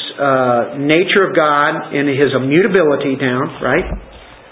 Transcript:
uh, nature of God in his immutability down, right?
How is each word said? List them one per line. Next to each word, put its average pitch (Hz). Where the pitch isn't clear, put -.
uh, 127
nature 175
of 139
God 151
in 143
his 135
immutability 143
down, 131
right? 143